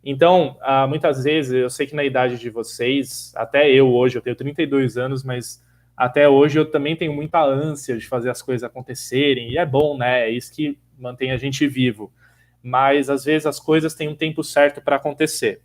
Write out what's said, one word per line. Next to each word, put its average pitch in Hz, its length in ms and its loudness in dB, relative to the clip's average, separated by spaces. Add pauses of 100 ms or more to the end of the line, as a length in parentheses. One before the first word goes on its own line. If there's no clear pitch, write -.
Então, 147 580 4
ah, 135 260 2
muitas 147 360 -2
vezes, 147 300 0
eu 127 160 2
sei 143 160 -4
que 143 100 -14
na 143 80 -2
idade 127 360 0
de 120 100 -10
vocês, 123 840 -6
até 139 340 2
eu 131 240 6
hoje, 123 240 2
eu 113 40 -6
tenho 120 140 -6
trinta 143 280 -6
e - 20 0
dois 135 320 -2
anos, 131 260 -6
mas 123 400 -10 (320)
até 135 320 4
hoje 143 300 6
eu 156 80 4
também 151 300 -2
tenho 160 180 -4
muita 156 300 -2
ânsia 139 520 -2
de 110 120 -10
fazer 123 240 -4
as 120 100 -8
coisas 123 220 -4
acontecerem, 127 880 -4
e 147 80 -2
é 175 60 0
bom, 143 300 0
né? 123 320 0
É 113 40 -2
isso 120 240 -8
que 147 240 -6 (180)
mantém 127 340 -6
a 131 60 -4
gente 135 300 -2
vivo. 123 440 -2 (520)
Mas, 135 480 2
às 131 120 -2
vezes, 151 220 0
as 147 140 -2
coisas 156 340 0
têm 156 140 -8
um 151 80 -8
tempo 160 280 -4
certo 143 380 2
pra 143 140 0
acontecer. 139 680 -2